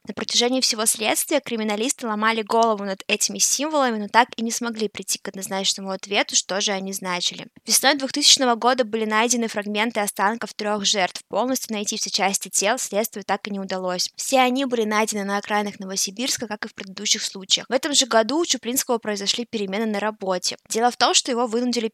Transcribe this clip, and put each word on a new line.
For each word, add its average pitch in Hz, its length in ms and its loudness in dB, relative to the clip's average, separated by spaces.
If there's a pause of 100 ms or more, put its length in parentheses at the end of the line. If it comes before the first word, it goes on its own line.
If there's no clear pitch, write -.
На 208 80 -8
протяжении 247 460 2
всего 226 260 0
следствия 254 540 0
криминалисты 220 640 -2
ломали 220 360 0
голову 220 420 2
над 196 220 -6
этими 202 320 -2
символами, 269 600 0
но 208 100 -6
так 233 280 6
и 226 60 -6
не 233 80 -2
смогли 220 380 -4
прийти - 300 -6
к - 100 -10
однозначному 190 640 -4
ответу, 196 440 -2
что - 260 0
же 208 120 0
они 190 200 -4
значили. 185 540 -4 (200)
Весной 254 280 4
двухтысячного 262 600 4
года 247 280 4
были 220 200 -2
найдены 226 440 2
фрагменты 208 520 -2
останков 208 540 0
трёх 208 300 -2
жертв. 190 440 0
Полностью 240 460 0
найти 214 240 -4
все - 120 -6
части 196 380 0
тел 208 300 0
следствию 208 460 -4
так 196 220 -2
и 214 60 -6
не 196 80 -4
удалось. 185 560 -2
Все - 240 2
они 254 240 4
были 240 200 0
найдены 214 400 0
на 202 140 -2
окраинах 208 400 -2
Новосибирска, 202 720 -4
как 214 160 -8
и 220 40 -10
в - 60 -16
предыдущих 202 480 -4
случаях. - 460 -2
В - 40 -2
этом 277 220 0
же 269 120 4
году 226 340 4
у 349 60 2
Чуплинского 240 520 -2
произошли 208 460 -2
перемены 208 420 -4
на 208 140 -2
работе. 196 560 -2 (120)
Дело 233 220 2
в 240 60 -10
том, 277 180 4
что - 160 2
его 240 160 0
вынудили 233 480 0